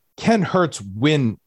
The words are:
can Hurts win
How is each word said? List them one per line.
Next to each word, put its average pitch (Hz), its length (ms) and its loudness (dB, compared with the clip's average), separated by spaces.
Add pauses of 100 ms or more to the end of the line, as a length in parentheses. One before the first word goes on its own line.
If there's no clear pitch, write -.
(180)
can 220 260 2
Hurts 175 380 0
win 113 640 0